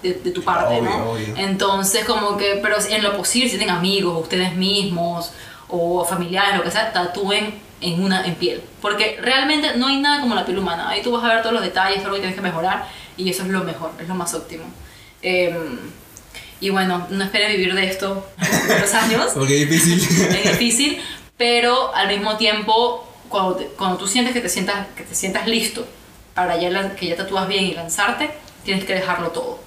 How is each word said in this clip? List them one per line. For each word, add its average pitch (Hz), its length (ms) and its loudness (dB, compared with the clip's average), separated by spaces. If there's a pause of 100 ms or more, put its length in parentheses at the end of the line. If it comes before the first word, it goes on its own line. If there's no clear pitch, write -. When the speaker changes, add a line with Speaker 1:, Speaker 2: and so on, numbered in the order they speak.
Speaker 1:
de, 185 60 0
de, 180 100 -2
de 180 120 -2
tu - 120 -4
parte, 120 360 2
Speaker 2:
Obvio, - 100 2
Speaker 1:
¿no? 110 220 -2
Speaker 2:
obvio. 110 260 -4
Speaker 1:
Entonces 196 680 2
como 208 320 0
que, 202 260 0
pero 214 140 2 (140)
en 214 120 2
lo 202 140 0
posible 233 340 0
si 196 80 -2
tienen 180 160 0
amigos, 175 480 0
ustedes 180 340 -2
mismos 175 760 0 (380)
o 175 340 0
familiares, 185 540 0
lo 175 60 0
que 175 80 -2
sea, 220 200 0
tatúen 202 640 -2 (260)
en 175 240 -2
una, 190 220 2
en 175 100 -2
piel. 175 260 -2 (200)
Porque 208 400 0
realmente 285 560 2
no 247 100 2
hay 277 140 2
nada 285 180 2
como 240 160 0
la 190 100 -2
piel 185 140 -2
humana. 170 300 -2
Ahí 202 120 -2
tú 240 120 -2
vas 226 100 0
a 233 60 2
ver 226 120 4
todos 226 120 0
los 220 100 0
detalles, 190 360 0
todo 196 100 -4
lo 196 60 -2
que 196 60 -4
tienes 190 140 -4
que 196 60 -8
mejorar 180 440 -2 (300)
y 185 140 -2
eso 185 140 -2
es 185 40 -4
lo 190 160 0
mejor, 165 340 -6
es 170 120 -10
lo 180 60 -2
más 175 180 -4
óptimo. 160 320 -8 (560)
Em, 170 560 0 (840)
y 196 100 -2
bueno, 180 380 0
no 190 140 -2
esperes 208 320 0
vivir 185 180 2
de 190 120 2
esto 190 400 -2 (120)
en 175 140 0
los - 100 4
primeros 208 320 2
años. 226 360 4
Speaker 2:
<laughs> - 40 -2
Porque 143 300 4
es 143 60 2
difícil. 170 600 6
Speaker 1:
<laughs> 180 60 4
Es 190 80 0 (160)
difícil, 254 420 2 (360)
pero 240 580 4
al 202 140 2
mismo 208 280 0
tiempo, 220 680 2 (220)
cuando 185 260 2
te, - 100 -6 (120)
cuando 185 200 0
tú 196 100 -4
sientes 247 260 2
que 240 80 0
te - 80 -4
sientas, 196 460 -2
que - 80 -12
te - 120 -10
sientas 196 320 -2
listo 226 380 0 (480)
para 175 240 2
ya 175 120 0
lan-, 196 260 -2
que 180 120 -6
ya 170 80 -2
tatúas 190 320 -2
bien 190 180 0
y 170 80 -2
lanzarte, 208 560 -2 (360)
tienes 190 180 0
que - 100 -4
dejarlo 180 360 -2
todo. 165 380 -6